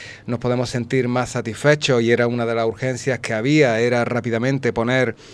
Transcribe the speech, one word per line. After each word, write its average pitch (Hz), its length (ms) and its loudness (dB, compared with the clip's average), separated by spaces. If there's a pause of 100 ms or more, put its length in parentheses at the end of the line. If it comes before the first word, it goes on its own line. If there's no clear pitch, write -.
(280)
nos 120 120 -4
podemos 123 300 -2
sentir 123 380 -2
más 123 220 -2
satisfechos, 123 720 0
y 117 100 2
era 120 160 4
una 120 180 -2
de 117 80 -2
las 113 120 0
urgencias 123 540 -4
que - 140 -6
había, 120 460 4
era 120 260 2
rápidamente 120 640 0
poner 120 440 0 (180)